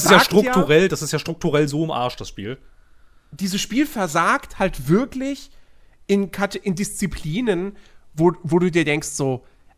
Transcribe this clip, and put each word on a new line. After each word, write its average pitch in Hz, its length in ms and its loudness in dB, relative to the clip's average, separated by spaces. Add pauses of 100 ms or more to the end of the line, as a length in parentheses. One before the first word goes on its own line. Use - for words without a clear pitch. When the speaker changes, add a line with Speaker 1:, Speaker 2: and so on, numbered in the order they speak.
Speaker 1:
ist - 60 4
ja 202 80 10
Speaker 2:
versagt 247 140 4
ja. 202 100 6
Speaker 1:
strukturell, 185 460 4
das 160 140 -2
ist 147 100 -6
ja 156 80 -2
strukturell 151 480 0
so 147 160 -2
im 156 80 -4
Arsch, 123 240 -4
das 101 120 -12
Spiel. 110 300 -10 (720)
Speaker 2:
Dieses 190 300 -4
Spiel 254 260 -2
versagt 185 720 -2
halt 160 300 -2
wirklich 262 640 -2 (560)
in 196 240 0
Kate-, 196 260 -6
in 190 160 -4
Disziplinen, 190 1000 -4 (380)
wo, 165 180 4 (100)
wo 160 160 0
du 180 120 2
dir 160 140 2
denkst 151 240 -2
so, 135 360 -4 (340)